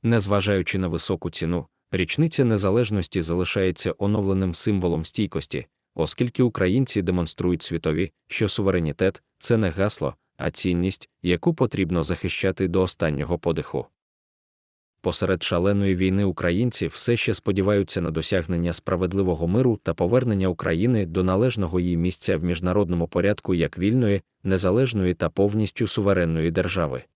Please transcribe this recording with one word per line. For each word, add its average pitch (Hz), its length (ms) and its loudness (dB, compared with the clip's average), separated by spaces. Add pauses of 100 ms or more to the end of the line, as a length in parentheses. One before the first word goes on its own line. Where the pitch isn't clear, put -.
Незважаючи 101 760 2
на 92 100 0
високу 85 420 -2
ціну, 82 360 -2 (240)
річниця 139 540 0
незалежності 101 760 0
залишається 87 760 0
оновленим 98 560 0
символом 90 500 0
стійкості, - 640 -4 (280)
оскільки - 480 0
українці 107 600 2
демонструють 90 600 0
світові, 82 500 -2 (140)
що - 220 -2
суверенітет — 92 760 0 (160)
це - 180 2
не 107 140 2
гасло, 92 440 -2 (220)
а 71 140 -4
цінність, 90 600 -2 (120)
яку 90 320 2
потрібно 90 500 0
захищати 90 640 -2
до 92 140 2
останнього 80 560 -2
подиху. 78 480 -4 (1120)
Посеред 92 420 0
шаленої 98 540 2
війни 95 280 2
українці 92 640 0
все 120 300 0
ще 113 180 0
сподіваються 98 680 0
на 85 100 -2
досягнення 85 640 0
справедливого 90 760 0
миру 113 340 2
та 85 120 -2
повернення 101 540 0
України 95 580 0
до 85 180 0
належного 92 560 0
їй 87 160 0
місця 90 400 0
в 78 80 -4
міжнародному 87 640 0
порядку 95 460 0
як 82 240 -2
вільної, 104 440 2 (200)
незалежної 95 720 2
та 82 160 -2
повністю 104 560 0
суверенної 87 640 2
держави. 82 520 -2 (140)